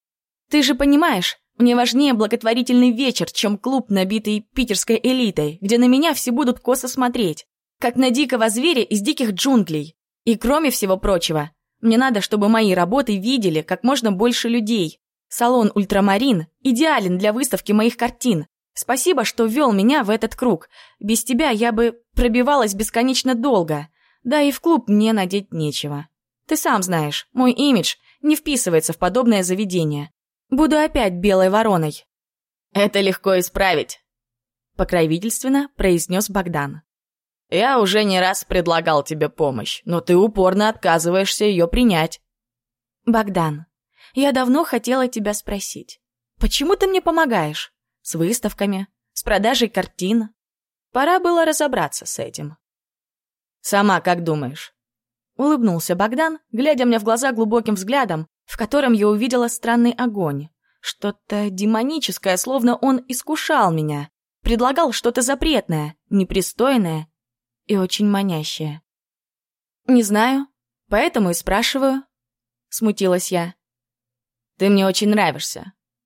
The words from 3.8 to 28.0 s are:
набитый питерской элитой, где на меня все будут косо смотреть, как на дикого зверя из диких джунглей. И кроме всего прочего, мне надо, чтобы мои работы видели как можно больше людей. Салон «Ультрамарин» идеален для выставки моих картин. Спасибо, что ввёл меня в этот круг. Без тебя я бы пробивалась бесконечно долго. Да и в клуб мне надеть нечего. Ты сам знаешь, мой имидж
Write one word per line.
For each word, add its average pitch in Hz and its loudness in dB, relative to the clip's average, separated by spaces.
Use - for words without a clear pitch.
набитый 208 -2
питерской 226 -2
элитой, 208 0
где 214 2
на 247 4
меня 277 4
все - -4
будут 247 -2
косо 254 -2
смотреть, 247 -4
как 240 -2
на 262 2
дикого 240 0
зверя 254 0
из 214 -2
диких 233 -2
джунглей. 170 0
И 226 2
кроме 285 0
всего 190 0
прочего, 165 -2
мне 226 2
надо, 247 2
чтобы 208 0
мои 220 4
работы 202 0
видели 190 0
как 175 -4
можно 240 0
больше 233 0
людей. 220 -2
Салон 240 2
«Ультрамарин» 202 2
идеален 247 2
для 208 0
выставки 214 -4
моих 220 2
картин. 233 -2
Спасибо, 262 0
что 226 -2
ввёл 240 2
меня 233 2
в 196 -2
этот 220 -2
круг. 214 -2
Без 220 -2
тебя 254 0
я 233 0
бы 233 0
пробивалась 240 2
бесконечно 254 0
долго. 175 0
Да 294 2
и 285 4
в 269 -4
клуб 330 2
мне 214 4
надеть 196 -4
нечего. 151 -6
Ты 320 -2
сам 269 0
знаешь, 160 -4
мой 254 4
имидж 247 0